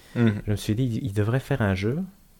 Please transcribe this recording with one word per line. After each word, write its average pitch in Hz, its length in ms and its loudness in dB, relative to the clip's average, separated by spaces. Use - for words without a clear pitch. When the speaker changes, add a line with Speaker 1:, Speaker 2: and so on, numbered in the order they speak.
Speaker 1:
Mhm. 107 300 2
Speaker 2:
Je 107 60 -2
me 104 40 0
suis 107 180 -2
dit, 117 280 0
il 113 100 -4
devrait 107 280 2
faire 127 220 -2
un 98 120 4
jeu 107 240 -2